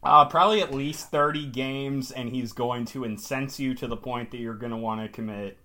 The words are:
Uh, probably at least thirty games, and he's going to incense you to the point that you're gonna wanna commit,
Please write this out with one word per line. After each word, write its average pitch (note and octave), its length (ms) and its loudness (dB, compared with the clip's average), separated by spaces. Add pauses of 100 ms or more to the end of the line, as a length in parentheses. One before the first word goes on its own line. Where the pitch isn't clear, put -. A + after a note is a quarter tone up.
Uh, D3 220 10
probably G3 360 6
at C#3 140 -2
least C#3+ 380 -6
thirty D3 340 2
games, C3+ 640 -4
and A#2+ 200 -6
he's B2 220 -4
going A#2+ 340 -2
to B2+ 180 -6
incense C3 560 -6
you C3 140 -2
to B2+ 120 -6
the A#2+ 100 -4
point B2 360 -8
that B2 60 -10
you're A2+ 160 -6
gonna A2+ 220 -6
wanna A2 320 -4
commit, G#2 560 -8